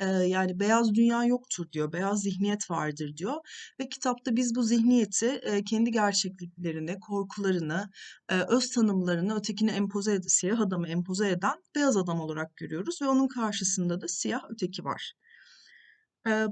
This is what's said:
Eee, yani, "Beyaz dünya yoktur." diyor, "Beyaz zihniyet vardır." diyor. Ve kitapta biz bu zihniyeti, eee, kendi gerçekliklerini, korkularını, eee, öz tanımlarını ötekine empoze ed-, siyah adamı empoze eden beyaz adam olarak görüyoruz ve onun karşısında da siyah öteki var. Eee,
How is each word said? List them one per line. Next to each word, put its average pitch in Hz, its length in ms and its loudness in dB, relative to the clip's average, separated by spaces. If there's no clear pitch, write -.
Eee, 196 60 -2
yani, 185 540 2
"Beyaz 220 340 2
dünya 233 300 4
yoktur." 240 480 -2
diyor, 151 200 -2
"Beyaz 196 300 -2
zihniyet 202 480 -2
vardır." 151 460 -4
diyor. 208 200 -4
Ve 269 80 -6
kitapta 247 480 -2
biz 240 180 0
bu 247 80 0
zihniyeti, 233 840 4
eee, 202 180 0
kendi 226 260 2
gerçekliklerini, 185 1120 -2
korkularını, 196 880 -2
eee, 185 180 2
öz 254 220 2
tanımlarını 190 680 2
ötekine 208 340 0
empoze 202 420 0
ed-, 190 140 -2
siyah 214 320 2
adamı 180 280 0
empoze 185 420 0
eden 190 260 0
beyaz 277 200 4
adam 175 240 0
olarak 156 360 -6
görüyoruz 165 460 -8
ve 269 60 2
onun 269 200 4
karşısında 196 720 -2
da 339 80 -8
siyah 226 420 -4
öteki 185 340 -8
var. - 280 -8
Eee, 220 260 2